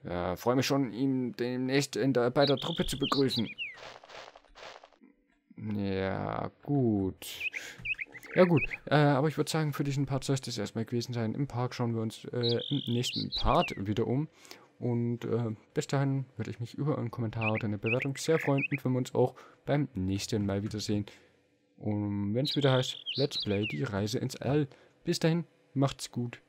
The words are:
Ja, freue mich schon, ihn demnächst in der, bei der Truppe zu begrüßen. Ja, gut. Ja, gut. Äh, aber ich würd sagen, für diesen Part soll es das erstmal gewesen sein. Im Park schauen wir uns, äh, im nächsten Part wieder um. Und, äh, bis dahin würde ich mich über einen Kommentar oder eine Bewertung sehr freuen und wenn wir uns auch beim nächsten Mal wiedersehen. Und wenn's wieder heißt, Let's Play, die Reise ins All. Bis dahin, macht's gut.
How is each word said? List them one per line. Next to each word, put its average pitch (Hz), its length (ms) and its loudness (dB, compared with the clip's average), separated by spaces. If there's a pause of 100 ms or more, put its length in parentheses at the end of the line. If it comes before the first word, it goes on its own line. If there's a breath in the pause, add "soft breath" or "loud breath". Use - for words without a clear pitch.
Ja, 90 320 -2
freue 120 200 2
mich - 100 2
schon, 139 260 2
ihn 127 400 0
demnächst 127 640 -2
in 131 160 2
der, 123 180 4
bei 143 140 4
der 139 140 4
Truppe - 280 -2
zu - 120 -4
begrüßen. 123 500 2 (2250 loud breath)
Ja, 98 760 0 (120)
gut. 107 640 2 (1080 loud breath)
Ja, 180 100 8
gut. 175 180 6 (220 loud breath)
Äh, - 100 0
aber 147 340 4
ich 143 100 -2
würd 151 100 0
sagen, 156 240 0
für 143 120 -2
diesen 139 200 0
Part 131 200 -2
soll 139 100 2
es 131 80 0
das 120 160 -8
erstmal 107 260 -4
gewesen 120 300 -4
sein. 113 200 -2
Im 139 120 0
Park 123 280 -4
schauen 117 200 0
wir 113 80 0
uns, - 240 -6
äh, 117 420 0
im 143 180 0
nächsten 117 440 -2
Part - 480 2
wieder 104 280 0
um. 135 220 0 (500 loud breath)
Und, 120 460 -2
äh, 113 320 0 (160)
bis - 140 -2
dahin 135 400 0 (100)
würde 110 140 -6
ich - 100 -10
mich 117 140 -8
über 147 240 0
einen 117 120 -2
Kommentar 113 420 -2
oder 110 120 0
eine 104 140 -2
Bewertung 131 400 0
sehr 160 200 2
freuen 139 320 2
und 139 140 -2
wenn 127 80 2
wir 127 60 2
uns 127 160 -4
auch 123 200 4 (300 loud breath)
beim 143 300 2
nächsten 98 500 0
Mal 98 180 0
wiedersehen. 104 440 -2 (720 loud breath)
Und 104 560 0
wenn's 131 220 0
wieder 139 160 4
heißt, 127 300 0 (120)
Let's - 280 -2
Play, 104 240 2
die 139 180 -2
Reise 104 340 -2
ins - 180 -4
All. 143 320 2 (360 loud breath)
Bis 170 140 0
dahin, 165 280 2 (260)
macht's - 400 0
gut. 120 360 -4